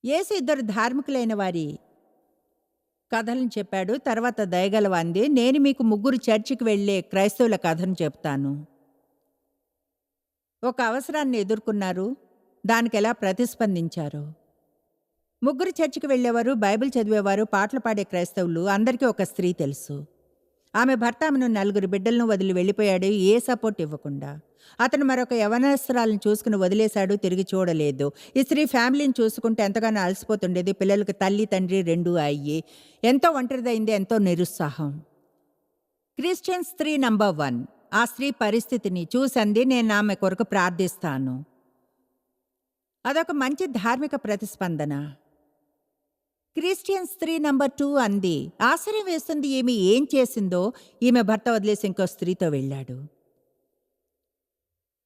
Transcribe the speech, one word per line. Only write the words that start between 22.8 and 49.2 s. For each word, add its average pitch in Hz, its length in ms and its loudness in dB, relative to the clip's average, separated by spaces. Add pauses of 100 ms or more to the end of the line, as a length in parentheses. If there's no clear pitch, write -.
ఏ 202 340 4
సపోర్ట్ 226 420 -2
ఇవ్వకుండా. 143 580 -8 (400)
అతను 277 260 2
మరొక 254 280 0
యవనస్తురాలను 240 960 2
చూసుకుని 214 280 0
వదిలేశాడు, 202 600 2
తిరిగి 185 300 0 (100)
చూడలేదు. 151 560 0 (260)
ఈ 269 60 4
స్త్రీ 302 220 2
ఫ్యామిలీని 262 560 2
చూసుకుంటే 220 420 0
ఎంతగానో 214 380 0
అలసిపోతుండేది. 185 720 -2
పిల్లలకు 196 400 0
తల్లి, 202 340 0
తండ్రి 190 360 0
రెండూ 170 320 0
అయ్యి 147 500 -2 (400)
ఎంతో 269 280 4
ఒంటరిదైంది, 240 600 -2
ఎంతో 208 260 0
నిరుత్సాహం. 165 840 0 (1160)
క్రిస్టియన్ 359 440 -2
స్త్రీ 302 340 -4
నంబర్ 214 380 2
వన్. 131 300 -2 (280)
ఆ 226 120 2
స్త్రీ 269 240 -4
పరిస్థితిని 208 840 -2
చూసంది, 240 500 2
"నేను 240 280 2
ఆమె 208 220 2
కొరకు 190 280 0
ప్రార్థిస్తాను." 170 1040 -2 (1600)
అదొక 311 260 0
మంచి 285 340 -2
ధార్మిక 254 500 -2
ప్రతిస్పందన. 151 1000 -4 (1400)
క్రిస్టియన్ 370 500 -2
స్త్రీ 330 300 -4
నంబర్ 285 320 2 (100)
టూ 285 140 0
అంది, 196 580 0 (100)
"ఆశ్చర్యం 381 440 0
వేస్తుంది, 311 420 -4